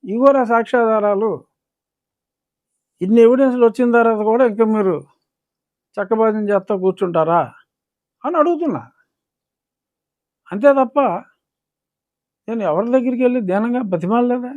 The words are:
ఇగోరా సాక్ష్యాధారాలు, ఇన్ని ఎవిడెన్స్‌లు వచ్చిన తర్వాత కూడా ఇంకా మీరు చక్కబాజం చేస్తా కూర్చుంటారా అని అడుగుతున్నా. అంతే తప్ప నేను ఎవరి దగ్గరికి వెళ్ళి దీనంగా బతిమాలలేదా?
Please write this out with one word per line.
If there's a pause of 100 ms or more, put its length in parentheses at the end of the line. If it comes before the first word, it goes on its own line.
ఇగోరా
సాక్ష్యాధారాలు, (1700)
ఇన్ని
ఎవిడెన్స్‌లు
వచ్చిన
తర్వాత
కూడా
ఇంకా
మీరు (1000)
చక్కబాజం
చేస్తా
కూర్చుంటారా (840)
అని
అడుగుతున్నా. (1700)
అంతే
తప్ప (1500)
నేను
ఎవరి
దగ్గరికి
వెళ్ళి
దీనంగా
బతిమాలలేదా?